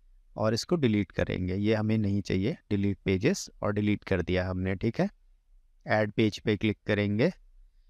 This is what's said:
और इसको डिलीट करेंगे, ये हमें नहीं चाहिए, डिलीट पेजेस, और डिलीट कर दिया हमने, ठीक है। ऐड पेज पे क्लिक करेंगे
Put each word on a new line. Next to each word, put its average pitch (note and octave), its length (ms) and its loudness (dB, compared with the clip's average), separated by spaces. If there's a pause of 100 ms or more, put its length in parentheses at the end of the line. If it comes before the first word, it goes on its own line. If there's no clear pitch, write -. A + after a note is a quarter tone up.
(360)
और A2 180 0
इसको A#2 240 -2
डिलीट A2 340 2
करेंगे, F2+ 440 -2
ये G#2 200 0
हमें G#2+ 220 0
नहीं G2+ 240 0
चाहिए, G2+ 360 -2 (120)
डिलीट G2 360 0
पेजेस, G2 440 0 (120)
और G#2 120 -2
डिलीट G#2 300 0
कर F2+ 180 0
दिया F2+ 280 0
हमने, F#2 260 -2
ठीक A2+ 240 -2
है। F#3+ 100 0 (760)
ऐड G#2+ 260 0
पेज A2 280 0
पे G#2+ 180 0
क्लिक G#2+ 200 0 (100)
करेंगे G#2 440 2 (580)